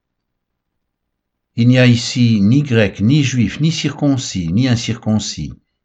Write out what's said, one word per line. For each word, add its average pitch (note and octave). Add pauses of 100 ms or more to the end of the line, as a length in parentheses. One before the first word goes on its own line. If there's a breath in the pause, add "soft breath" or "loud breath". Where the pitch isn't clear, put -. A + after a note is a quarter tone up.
(1600)
Il A#2+
n'y B2+
a B2+
ici A#2
ni B2+
grec, A2+
ni C3
juif, A#2+
ni D#3
circoncis, C3
ni B2+
incirconcis, G#2+ (300)